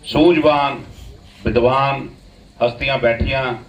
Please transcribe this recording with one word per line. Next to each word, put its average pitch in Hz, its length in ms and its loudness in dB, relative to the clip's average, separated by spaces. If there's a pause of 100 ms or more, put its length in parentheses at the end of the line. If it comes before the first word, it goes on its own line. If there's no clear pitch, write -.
ਸੂਝਵਾਨ, 151 760 2 (640)
ਵਿਦਵਾਨ 123 640 0 (520)
ਹਸਤੀਆਂ 127 380 -2
ਬੈਠੀਆਂ 120 460 -2 (260)